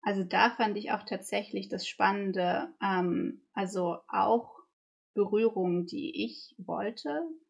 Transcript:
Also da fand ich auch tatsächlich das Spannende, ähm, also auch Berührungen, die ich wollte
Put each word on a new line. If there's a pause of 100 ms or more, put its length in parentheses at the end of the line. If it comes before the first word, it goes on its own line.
Also
da
fand
ich
auch
tatsächlich
das
Spannende,
ähm,
also (100)
auch (600)
Berührungen,
die
ich
wollte (280)